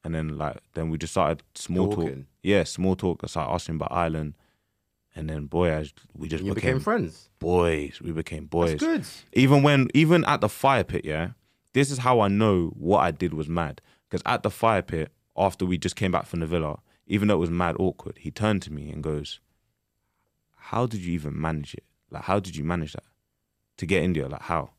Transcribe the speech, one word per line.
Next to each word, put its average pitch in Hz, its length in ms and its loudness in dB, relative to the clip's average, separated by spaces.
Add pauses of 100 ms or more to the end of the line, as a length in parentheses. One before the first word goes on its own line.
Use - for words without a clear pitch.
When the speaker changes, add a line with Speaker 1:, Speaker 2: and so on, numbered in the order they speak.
Speaker 1:
And 82 100 -6
then, 78 240 -4
like, 76 180 -6 (180)
then 80 160 -4
we 80 80 -4
just 80 140 -8
started 82 300 2 (120)
small 92 340 0
talk. 104 80 -2 (100)
Speaker 2:
Talking. 67 200 -8 (160)
Speaker 1:
Yeah, 95 220 4
small 92 320 0
talk. 92 260 -2
I - 60 -10
started 67 240 -4
asking 82 240 -4
about 73 160 -4
Ireland. 80 420 -2 (800)
And 78 140 -8
then, 76 180 -6
boy, 85 260 0
I, 78 140 -4 (280)
we 76 140 -10
just 78 120 -4
Speaker 2:
And 95 80 -4
you 98 60 -2
Speaker 1:
became 101 240 0
Speaker 2:
became - 20 -2
friends? 160 480 -4 (100)
Speaker 1:
boys. 82 640 2
We 87 120 -8
became 78 340 -8
boys. 85 340 2
Speaker 2:
That's - 40 0
good. 320 200 0 (300)
Speaker 1:
Even 135 280 6
when, 143 320 6
even 160 300 6
at 135 160 2
the 107 80 2
fire 131 360 2
pit, - 200 -6
yeah, 78 260 -4 (440)
this 139 160 4
is 135 80 -6
how 123 220 4
I 101 80 6
know 98 480 4
what 85 240 4
I 85 100 4
did 80 240 -2
was 76 140 -4
mad. 80 320 -4 (300)
'Cause 90 160 -4
at - 160 0
the 104 80 0
fire 107 320 2
pit, 80 300 -6 (240)
after 95 300 2
we 90 120 0
just - 180 -4
came 98 160 0
back - 140 0
from 85 140 -6
the 80 60 -4
villa, 78 340 -2 (260)
even 104 220 0
though 104 60 4
it 85 40 2
was 85 120 0
mad 85 280 0
awkward, - 400 -4
he 78 120 -10
turned 104 320 0
to 76 100 -12
me 73 180 -10
and 76 120 -10
goes, 76 360 -6 (1160)
"How 117 300 -2
did 113 140 -4
you 87 120 -4
even 73 280 -4
manage 78 340 -4
it? - 100 -16 (260)
Like, - 140 -12
how 98 160 2
did 87 160 -10
you 73 80 -4
manage 82 300 -2
that? - 100 -12 (760)
To - 80 -4
get 87 160 4
India, 78 260 0
like, 67 140 -10
how?" 80 360 -4